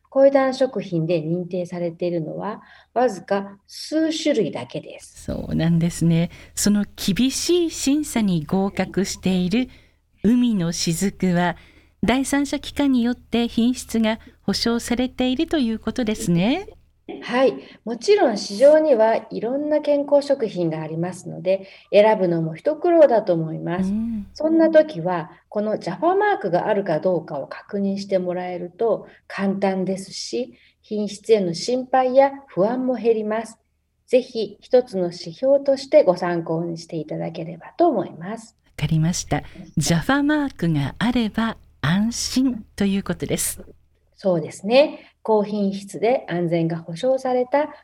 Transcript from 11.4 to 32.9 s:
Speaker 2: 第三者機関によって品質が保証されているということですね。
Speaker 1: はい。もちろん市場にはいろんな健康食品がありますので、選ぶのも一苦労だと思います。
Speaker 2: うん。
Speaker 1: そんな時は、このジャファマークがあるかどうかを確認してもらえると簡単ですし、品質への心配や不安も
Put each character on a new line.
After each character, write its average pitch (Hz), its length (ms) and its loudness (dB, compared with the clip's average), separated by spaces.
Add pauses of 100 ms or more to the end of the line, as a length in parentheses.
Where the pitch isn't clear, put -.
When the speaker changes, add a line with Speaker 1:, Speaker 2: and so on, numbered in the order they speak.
Speaker 2:
第 247 220 2
三 285 220 0
者 285 120 -4
機 - 140 -14
関 285 180 2
に 247 120 2
よ 240 80 0
っ 240 40 -6
て 233 320 -2
品 240 280 0
質 - 240 -4
が 220 200 0 (220)
保 202 120 -2
証 233 260 -2
さ 240 160 -4
れ 254 140 -2
て 254 200 -2
い 254 60 0
る 320 100 -2
と 330 140 0
い 233 100 0
う 220 80 -4
こ - 160 -8
と 254 100 -4
で 214 120 -2
す 175 160 -2
ね。 262 380 0 (540)
Speaker 1:
は 254 200 0
い。 220 120 4 (300)
も 233 120 -6
ち 415 180 4
ろ 359 140 4
ん 208 80 -2
市 202 200 -8
場 285 200 8
に 311 160 4
は 220 380 4
い 185 100 -6
ろ 240 160 -2
ん 294 100 -4
な 302 120 2
健 285 260 0
康 285 200 2
食 269 220 0
品 170 220 -2
が 160 120 -4
あ 156 40 -8
り 156 100 -8
ま 170 160 -4
す 180 160 -16
の 160 140 -12
で、 190 260 -2 (240)
選 208 280 8
ぶ 185 80 2
の 165 160 0
も 160 100 -4
一 294 220 -2
苦 349 160 2
労 320 160 8
だ 220 160 2
と 190 100 0
思 160 180 -2
い 160 60 -8
ま 170 260 -4
す。 190 60 -2
Speaker 2:
う 202 40 -2
ん。 220 420 -4
Speaker 1:
そ 302 120 -2
ん 330 120 4
な 320 100 6
時 311 320 4
は、 170 300 -4 (180)
こ 208 120 -4
の 208 180 -4
ジ 254 100 -8
ャ 196 80 -6
フ 180 80 -2
ァ 359 100 2
マ 403 200 2
ー - 20 -2
ク 202 140 -4
が 175 160 0
あ 214 60 0
る 202 100 0
か 165 160 -2
ど 185 160 0
う 165 100 -4
か 147 140 -8
を 135 80 -10
確 - 320 -10
認 196 180 -2
し 196 80 -10
て 196 140 0
も 180 160 -4
ら 180 140 -6
え 180 100 -8
る 175 100 -10
と 226 380 -2 (200)
簡 196 280 -2
単 190 300 -2
で 190 120 -4
す - 160 -14
し、 240 400 -8 (300)
品 208 260 -6
質 - 240 -2
へ 214 60 6
の 170 160 -2
心 254 360 -4
配 254 240 2
や 277 160 6 (140)
不 190 220 0
安 254 180 -2
も 254 80 0